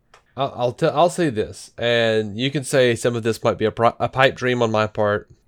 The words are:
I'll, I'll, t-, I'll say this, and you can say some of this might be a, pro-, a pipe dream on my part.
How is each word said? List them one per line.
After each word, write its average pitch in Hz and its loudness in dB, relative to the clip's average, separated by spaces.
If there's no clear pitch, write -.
I'll, 135 -4
I'll, 123 -2
t-, 160 -2
I'll 151 2
say 170 -2
this, 104 -6
and 113 0
you 131 -2
can 139 -4
say 127 2
some 123 0
of 117 -4
this 113 -2
might 104 0
be 110 0
a, 107 2
pro-, 117 2
a 120 0
pipe 131 2
dream 123 0
on 113 0
my 107 2
part. 104 -2